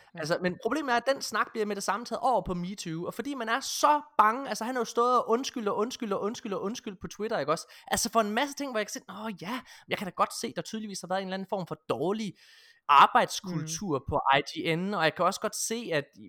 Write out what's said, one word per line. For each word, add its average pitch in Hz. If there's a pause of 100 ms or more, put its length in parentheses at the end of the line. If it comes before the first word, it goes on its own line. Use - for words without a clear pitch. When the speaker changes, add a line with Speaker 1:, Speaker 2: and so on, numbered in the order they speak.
(140)
Speaker 1:
Ja. -
Speaker 2:
altså, 156
men 180
problemet 269
er, 240
at 233
den 277
snak 226
bliver 214
med 208
det 196
samme 214
taget -
over 196
på 185
MeToo, 175
og -
fordi 269
man 233
er 240
så 294 (180)
bange, 226
altså, 214
han 247
har 254
jo 226
stået 240
og -
undskyld 233
og 202
undskyld 220
og 185
undskyld 214
og 180
undskyld 202
på -
Twitter, 202
ikke 143
også? 170 (200)
Altså, 214
for 226
en 208
masse 269
ting, 277
hvor 233
jeg 208
kan -
sige, - (200)
"Åh, 214
ja, 226 (280)
jeg 185
kan 196
da 180
godt -
se, -
der 175
tydeligvis 214
har 180
været 190
en 196
eller 185
anden 190
form 190
for 160 (120)
dårlig 180 (540)
arbejdskultur 165
Speaker 1:
Mm. 127
Speaker 2:
på 151 (160)
I 143
G 160
N, 196
og 170
jeg 151
kan 185
også 190
godt 208
se, 226
at, 143 (240)